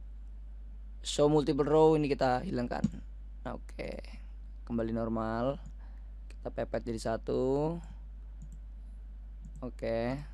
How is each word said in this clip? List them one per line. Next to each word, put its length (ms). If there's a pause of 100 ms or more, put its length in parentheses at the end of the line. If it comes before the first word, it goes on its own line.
(1040)
show 240
multiple 400
row 320
ini 80
kita 400
hilangkan. 400 (560)
Nah, 160
oke. 320 (720)
Kembali 320
normal. 640 (720)
Kita 160
pepet 400
jadi 80 (160)
satu. 640 (1800)
Oke. 560 (180)